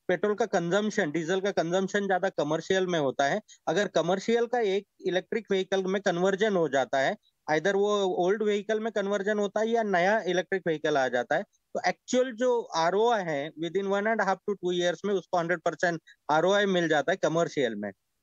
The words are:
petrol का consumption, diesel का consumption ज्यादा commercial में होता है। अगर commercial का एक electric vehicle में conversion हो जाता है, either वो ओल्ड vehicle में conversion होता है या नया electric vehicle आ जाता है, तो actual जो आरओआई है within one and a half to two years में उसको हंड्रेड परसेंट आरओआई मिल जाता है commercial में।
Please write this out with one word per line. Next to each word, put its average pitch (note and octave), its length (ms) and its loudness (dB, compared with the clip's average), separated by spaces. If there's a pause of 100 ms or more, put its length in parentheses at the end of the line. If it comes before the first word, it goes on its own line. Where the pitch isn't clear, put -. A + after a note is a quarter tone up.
petrol G#3 280 0
का A3+ 100 0
consumption, F#3+ 680 0
diesel E3+ 280 -2
का G3 120 -2
consumption F#3 560 0
ज्यादा F#3+ 220 0
commercial E3+ 580 0
में F3 120 0
होता C#3 240 0
है। E3 180 0 (260)
अगर F#3 200 0
commercial F#3+ 580 0
का A#3+ 140 -2
एक G3 260 0 (200)
electric F#3 460 -4
vehicle F#3+ 320 0
में F#3+ 180 -2
conversion G3 540 0
हो E3 140 2
जाता C3 300 0
है, D#3+ 180 0 (340)
either D#3 220 0
वो G3+ 300 2
ओल्ड F#3 400 0
vehicle G#3 360 -2
में A3 140 -6
conversion G3+ 460 -2
होता G3+ 200 -2
है A3+ 80 0
या A3+ 160 2
नया G3 440 2
electric F3+ 400 -2
vehicle D3+ 300 0
आ C3 100 2
जाता B2 280 0
है, F3+ 80 -2
तो - 440 -12
actual B3 440 -2
जो A#3+ 300 0
आरओआई G3 640 0
है D#3 280 -4
within E3+ 340 -4
one G3 180 -2
and A3 140 0
a G#3+ 60 2
half F#3 140 0
to G3+ 180 -6 (100)
two F3+ 140 0
years F3 260 0
में G#3 80 -2
उसको F#3 240 -2
हंड्रेड E3+ 220 0
परसेंट E3+ 420 -2 (300)
आरओआई F#3 340 4
मिल F3 220 2
जाता D3+ 240 2
है F#3+ 120 0
commercial D3+ 520 0
में। G#2 160 -8 (320)